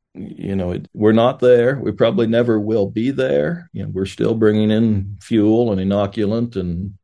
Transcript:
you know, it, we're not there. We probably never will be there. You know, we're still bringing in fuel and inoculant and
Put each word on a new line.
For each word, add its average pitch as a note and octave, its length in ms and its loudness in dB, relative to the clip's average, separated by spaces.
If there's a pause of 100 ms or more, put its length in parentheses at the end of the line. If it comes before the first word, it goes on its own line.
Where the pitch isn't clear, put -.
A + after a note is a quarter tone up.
(140)
you - 400 -10
know, F#2 180 -2
it, - 200 -8
we're G#2+ 200 4
not A#2 280 2
there. B2 380 4
We A2+ 120 -4
probably A2+ 380 0
never A#2 300 2
will G#2 280 0
be A2+ 240 -4
there. C3+ 640 -2
You G2 100 -10
know, G2+ 80 -8
we're G2 160 -4
still A2+ 280 -2
bringing G#2+ 360 2
in G#2 500 0
fuel A2 520 2
and F#2+ 80 -2
inoculant G2+ 760 -2
and F2+ 480 -6